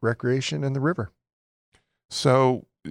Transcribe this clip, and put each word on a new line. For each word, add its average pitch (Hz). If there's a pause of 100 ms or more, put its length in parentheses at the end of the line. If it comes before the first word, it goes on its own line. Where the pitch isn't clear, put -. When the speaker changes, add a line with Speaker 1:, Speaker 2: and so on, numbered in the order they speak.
Speaker 1:
recreation, 131
and 135
the 139
river. 143 (1000)
Speaker 2:
So, 131 (240)